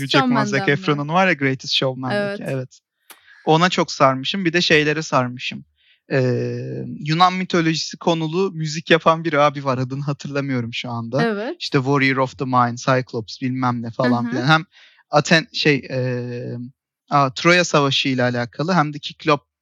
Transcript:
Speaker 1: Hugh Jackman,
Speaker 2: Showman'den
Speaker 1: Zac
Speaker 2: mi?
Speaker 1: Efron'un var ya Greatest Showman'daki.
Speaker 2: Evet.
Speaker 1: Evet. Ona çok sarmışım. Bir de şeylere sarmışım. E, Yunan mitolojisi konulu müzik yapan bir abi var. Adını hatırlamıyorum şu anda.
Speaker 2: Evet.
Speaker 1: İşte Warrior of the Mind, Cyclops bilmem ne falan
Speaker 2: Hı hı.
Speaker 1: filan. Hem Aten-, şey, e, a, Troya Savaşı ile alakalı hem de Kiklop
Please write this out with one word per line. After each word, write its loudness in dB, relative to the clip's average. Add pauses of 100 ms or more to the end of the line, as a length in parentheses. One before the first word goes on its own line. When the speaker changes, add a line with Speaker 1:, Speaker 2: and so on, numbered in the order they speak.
Speaker 1:
Hugh -6
Jackman, 4
Speaker 2:
Showman'den 2
Speaker 1:
Zac 0
Speaker 2:
mi? 2
Speaker 1:
Efron'un 0
var 2
ya 2
Greatest -2
Showman'daki. -4
Speaker 2:
Evet. -6
Speaker 1:
Evet. -8 (680)
Ona 4
çok -2
sarmışım. 2
Bir 0
de 2
şeylere 2
sarmışım. -4 (460)
E, 2 (800)
Yunan 4
mitolojisi -2
konulu 0
müzik -8
yapan 4
bir -2
abi 2
var. 0
Adını -4
hatırlamıyorum -4
şu -8
anda. -2
Speaker 2:
Evet. -4
Speaker 1:
İşte -2
Warrior 2
of -2
the -4
Mind, 2
Cyclops -2
bilmem -2
ne -8
falan 0
Speaker 2:
Hı -4
hı. -6
Speaker 1:
filan. -2
Hem 4 (460)
Aten-, 2
şey, 0
e, -4 (520)
a, 2
Troya 4
Savaşı 2
ile 0
alakalı -2
hem 2
de -10
Kiklop -2 (200)